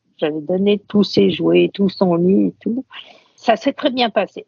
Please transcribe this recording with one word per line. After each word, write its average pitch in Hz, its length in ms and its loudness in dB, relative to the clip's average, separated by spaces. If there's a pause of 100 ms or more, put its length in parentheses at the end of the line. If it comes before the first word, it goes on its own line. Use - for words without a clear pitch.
(180)
J'avais 156 220 -4
donné 196 460 0
tous 208 160 2
ses 196 280 2
jouets, 170 440 2
tout 196 140 0
son 180 260 0
lit 190 320 2
et 175 140 -6
tout. 240 240 -6 (500)
Ça 226 220 0
s'est 277 160 -4
très 277 180 -4
bien 240 180 0
passé. - 400 -6